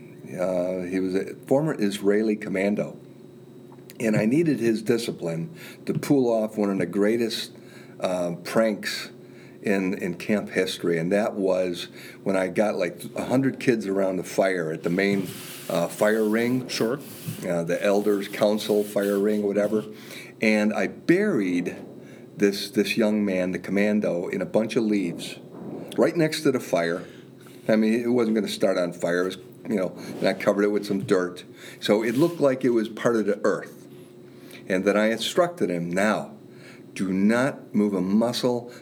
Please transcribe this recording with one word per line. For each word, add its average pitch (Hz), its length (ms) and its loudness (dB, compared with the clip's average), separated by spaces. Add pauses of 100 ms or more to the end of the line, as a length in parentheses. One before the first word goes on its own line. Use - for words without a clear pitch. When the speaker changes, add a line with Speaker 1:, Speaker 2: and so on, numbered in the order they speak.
(380)
Speaker 1:
Uh, 92 440 -2
he 90 180 -2
was 92 140 0
a 98 200 -2 (120)
former 151 320 2
Israeli 104 580 2
commando, 95 600 -2 (1040)
and 110 160 2
I 107 100 4
needed 139 340 2
his 113 220 2
discipline 85 680 -2 (360)
to - 80 -2
pull 131 380 4
off 107 240 0
one 101 140 2
of 98 80 0
the 90 80 0
greatest 107 680 0 (500)
um, 90 400 -2
pranks - 680 -2 (520)
in, 98 320 0
in 92 200 -4
camp 104 360 -2
history, 87 480 0
and 87 140 0
that 104 220 2
was 92 520 0 (380)
when 98 120 0
I 92 120 2
got, 107 260 0
like, 87 260 -4 (160)
a - 80 -4
hundred 131 360 0
kids 110 260 2
around 95 300 0
the 85 80 -4
fire 92 480 0
at 82 100 -8
the 85 80 -2
main, 98 380 2 (420)
uh, 85 160 0
fire 107 380 2
ring. 120 440 2
Speaker 2:
Sure. 123 300 0 (500)
Speaker 1:
Uh, 85 140 0
the 85 200 0
elders' 101 460 2
council 104 540 2
fire 101 360 0
ring, 104 260 2
whatever. 104 400 0 (560)
And 107 340 4
I 95 140 0
buried 110 880 0 (600)
this, 98 340 2
this - 260 0
young 107 280 2
man, 92 280 0
the 90 80 -4
commando, 98 640 2
in 92 160 -4
a 85 40 -4
bunch 107 280 0
of 117 100 2
leaves 98 520 -2 (600)
right 160 200 2
next 156 260 2
to 143 80 4
the 123 100 2
fire. 85 440 -2 (640)
I 110 80 4
mean, 110 260 4
it 120 60 -2
wasn't 120 260 2
gonna 101 140 0
start 95 280 0
on 87 160 0
fire. 87 280 0
It 92 40 2
was, 92 140 -6 (300)
you 110 80 0
know, 90 180 -2 (240)
and 95 80 0
I 95 60 4
covered 101 320 2
it 104 80 2
with 101 140 -2
some 98 180 -2
dirt. 90 400 0 (340)
So 110 240 2
it 117 140 0
looked 165 240 2
like 131 240 2
it 180 60 4
was 110 180 2
part 117 260 0
of 107 120 2
the 98 180 0
earth. - 420 -2 (840)
And 95 160 0
then 101 120 4
I 107 160 4
instructed 175 580 0
him, 87 200 -2
"Now, 90 420 0 (600)
do 95 180 -2
not 113 640 2
move 104 200 2
a 92 60 0
muscle 120 800 0